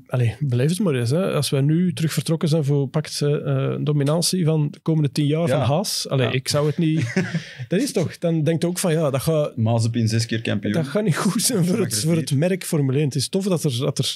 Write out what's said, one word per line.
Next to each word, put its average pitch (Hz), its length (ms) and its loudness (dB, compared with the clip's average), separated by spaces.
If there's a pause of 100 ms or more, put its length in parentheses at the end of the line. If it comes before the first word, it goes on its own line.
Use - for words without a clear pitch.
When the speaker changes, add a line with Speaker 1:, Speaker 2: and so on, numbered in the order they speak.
Speaker 1:
allee, 120 320 0
beleef 131 300 0
het 185 100 -2
maar 175 160 0
eens, 120 140 0
hè. 156 240 0
Als 147 160 -2
wij 139 120 2
nu 165 320 2
terug 160 200 -2
vertrokken 160 360 -2
zijn 156 140 2
voor, 143 240 2
pakt, - 340 -4
eh, 147 120 2 (400)
eh, 131 100 -4
dominantie 151 640 0
van 151 260 2
de - 80 -20
komende 156 320 0
tien 151 140 0
jaar 156 220 2
Speaker 2:
Ja. 135 180 2
Speaker 1:
van 135 100 2
Haas, - 340 -4
allee, 131 180 2
Speaker 2:
Ja. 120 40 -2
Speaker 1:
ik 131 160 -2
zou 147 200 0
het 147 100 -2
niet 156 360 0 (240)
Speaker 2:
<laughs> - 300 -8
Speaker 1:
Dat 185 140 0
is 277 100 -2
toch... - 260 -2
Dan 165 260 0
denk 165 180 0
je 170 60 0
ook 180 120 -4
van, 180 120 0
ja, 156 180 2
dat 131 120 0
gaat 156 360 0
Speaker 2:
Mazepin 117 500 2
zes 113 180 0
keer 113 160 -2
kampioen. 110 320 -2
Speaker 1:
dat 156 140 0
gaat 208 160 -2
niet 196 140 2
goed 247 240 0
zijn 180 240 0
voor 180 140 0
het, 117 140 -2
Speaker 2:
Schumacher 107 140 -2
Speaker 1:
voor 170 100 2
het 120 120 -2
Speaker 2:
vier. 139 80 2
Speaker 1:
merk 180 280 0
Formule 139 320 0
één. 156 100 2
Het 120 80 -4
is 131 140 -2
tof 190 160 -2
dat 180 180 0
er, 127 160 0
dat 147 180 -2
er, - 180 -2